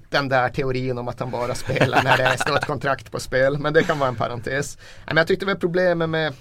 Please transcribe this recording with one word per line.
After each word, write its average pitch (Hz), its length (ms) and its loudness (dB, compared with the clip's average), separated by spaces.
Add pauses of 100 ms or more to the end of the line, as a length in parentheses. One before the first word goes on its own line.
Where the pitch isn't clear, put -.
den 139 200 0
där 127 200 4
teorin 127 480 -2
om 120 100 -6
att 117 120 -8
han 123 120 -4
bara 120 240 -2
spelar 131 480 2
när 131 140 4
det 127 200 2
står 143 200 0
ett - 80 -2
kontrakt 139 460 -4
på 127 80 -6
spel. 135 400 0
Men 147 140 -2
det 156 100 6
kan 160 160 0
vara 135 100 2
en 120 60 -4
parentes. 123 600 -4
Nej, - 300 -18
men 151 100 0
jag 165 100 4
tyckte 190 180 0
väl 190 120 0
problemet 175 520 2
med 160 320 0